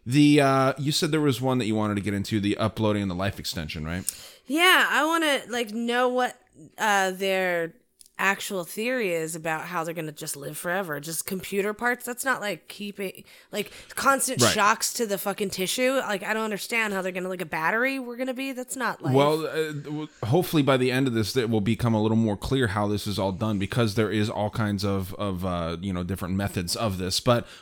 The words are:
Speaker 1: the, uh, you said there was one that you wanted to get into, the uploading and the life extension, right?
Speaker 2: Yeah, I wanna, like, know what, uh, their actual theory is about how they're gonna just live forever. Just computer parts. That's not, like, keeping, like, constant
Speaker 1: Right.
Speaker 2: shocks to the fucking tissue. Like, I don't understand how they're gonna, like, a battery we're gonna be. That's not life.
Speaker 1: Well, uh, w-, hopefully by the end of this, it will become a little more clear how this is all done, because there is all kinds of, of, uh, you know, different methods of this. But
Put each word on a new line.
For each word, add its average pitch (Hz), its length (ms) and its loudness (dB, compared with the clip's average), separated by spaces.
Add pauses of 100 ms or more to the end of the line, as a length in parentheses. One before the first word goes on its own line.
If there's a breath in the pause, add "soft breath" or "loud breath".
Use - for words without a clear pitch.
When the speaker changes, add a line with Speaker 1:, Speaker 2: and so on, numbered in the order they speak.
Speaker 1:
the, 147 360 6
uh, 135 380 4
you 143 120 -2
said 156 200 0
there 156 100 2
was 135 180 2
one 127 200 2
that 110 60 0
you 107 100 2
wanted 104 200 2
to 101 60 0
get 101 140 -2
into, 101 240 0
the 101 180 2
uploading 104 460 0
and 98 80 -2
the 90 40 -4
life 95 240 -4
extension, 80 460 -6
right? 90 180 -4 (440 loud breath)
Speaker 2:
Yeah, 311 420 4
I 254 160 2
wanna, 320 440 2
like, 233 220 -4
know 240 380 0
what, 247 260 -2 (440)
uh, 196 320 4
their 185 600 0 (460)
actual 196 440 0
theory 220 500 -2
is 160 220 -2
about 160 280 -4
how 175 200 -4
they're 165 120 -6
gonna 156 160 -6
just 156 240 -8
live 147 200 -10
forever. 175 440 -4
Just 160 260 -6
computer 196 480 -2
parts. 240 320 -2
That's 240 200 -8
not, 254 160 0
like, 196 260 -6
keeping, 202 560 -10 (280 loud breath)
like, 202 200 -6 (240 loud breath)
constant 262 460 2
Speaker 1:
Right. 202 120 6
Speaker 2:
shocks 214 400 2
to 233 140 -2
the 196 100 -2
fucking 196 340 -4
tissue. 254 420 0
Like, 208 280 -2
I 202 140 -2
don't 220 80 -2
understand 220 500 -2
how 190 80 0
they're 185 120 -2
gonna, 185 160 -4
like, 185 120 -4
a 175 60 -4
battery 214 500 0
we're 240 200 -8
gonna 254 180 -4
be. 269 160 -6
That's 254 240 -8
not 233 280 -4
life. 127 120 2
Speaker 1:
Well, 151 320 4
uh, 151 240 -2
w-, 151 360 -6 (180)
hopefully 160 360 4
by 131 160 4
the 127 140 2
end 131 160 2
of 123 80 0
this, 107 200 2
it 120 140 2
will 110 120 4
become 113 340 2
a 107 60 4
little 110 160 4
more 107 200 2
clear 131 300 0
how 104 200 0
this 104 200 -2
is 98 100 -4
all 98 140 0
done, 107 260 -2
because 101 380 0
there 107 160 2
is 107 180 2
all 104 220 -2
kinds 104 340 0
of, 95 300 0
of, 95 280 -4
uh, 85 380 -2
you 98 120 -4
know, 90 100 -2
different 92 320 -4
methods 95 400 -2
of 95 240 -2
this. 92 200 -2
But 120 280 2 (140 loud breath)